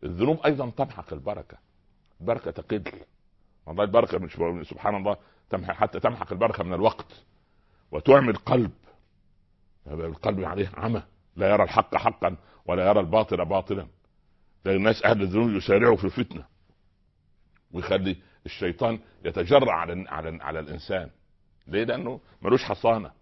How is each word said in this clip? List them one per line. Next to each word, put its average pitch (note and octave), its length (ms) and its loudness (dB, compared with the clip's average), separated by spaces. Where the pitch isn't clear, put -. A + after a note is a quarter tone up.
الذنوب G#2+ 420 0
أيضا C#3 240 0
تمحق A#2+ 440 -8
البركة، D#2+ 440 -10
البركة F#2 300 -4
تقل، G2+ 320 -6
والله E2+ 180 -2
البركة G#2 360 2
مش، E2+ 180 -12
سبحان - 280 -4
الله، G2 220 -4
تمحق، F#2 240 -6
حتى - 260 0
تمحق - 320 -2
البركة G#2 320 -2
من F2+ 100 -6
الوقت - 520 -2
وتعمي C3 380 6
القلب، A2+ 420 0
القلب E2 560 -6
عليه F#2 340 -4
عمى، A2 260 -2
لا F#2+ 140 2
يرى G#2 140 6
الحق - 320 0
حقا - 400 0
ولا F2+ 220 2
يرى G#2 120 6
الباطل F#2 460 0
باطلا. F#2+ 420 -2
ده F#2+ 60 0
الناس G2+ 340 2
أهل G#2+ 160 4
الذنوب G2+ 280 2
يسارعوا A2 460 4
في G2 80 -4
الفتنة، F#2+ 420 -6
ويخلي F#2+ 440 -2
الشيطان A2 540 -4
يتجرأ G2+ 460 4
على، F2 360 -4
على، D#2+ 340 -8
على D#2 180 -8
الإنسان. E2 500 -8
ليه؟ G2 160 -2
لأنه A#2 360 -4
ملوش A#2+ 220 2
حصانة G#2+ 480 0